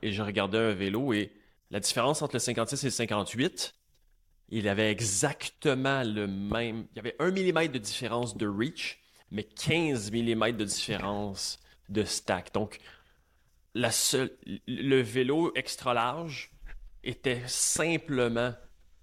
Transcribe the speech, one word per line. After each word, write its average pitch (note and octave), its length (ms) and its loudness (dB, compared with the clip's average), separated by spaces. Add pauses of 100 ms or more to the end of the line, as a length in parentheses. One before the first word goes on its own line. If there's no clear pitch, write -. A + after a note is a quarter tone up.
et A2 100 -2
je G#2 120 -2
regardais G2+ 340 0
un A2+ 160 4
vélo G2+ 400 0
et G#2 200 2 (380)
la G#2 100 -2
différence C3+ 420 2
entre C3+ 140 -2
le A#2 40 2
cinquante-six A#2 420 0
et C#3 40 0
le A#2 60 0
cinquante-huit, A2+ 840 -2 (720)
il G#2 200 0
avait G#2+ 220 4
exactement C3 1120 0
le G#2 240 0
même, G#2+ 640 -2
il - 40 -14
y A2 40 -12
avait A2 180 -6
un E3+ 120 2
millimètre E3+ 440 2
de B2+ 40 0
différence A#2 600 -2
de G#2+ 80 0
reach, G#2 560 -2 (280)
mais G#2 140 -4
quinze D3 680 0
millimètres A#2 460 2
de G#2 80 0
différence G2+ 920 -4 (320)
de G#2 140 2
stack. - 500 -4
Donc, G#2 240 -2 (960)
la A#2 160 0
seule, - 400 0 (380)
le C3 320 2
vélo C3 540 2
extra B2+ 400 -2
large C3 580 -2 (520)
était A#2+ 420 -2
simplement B2 1040 2 (500)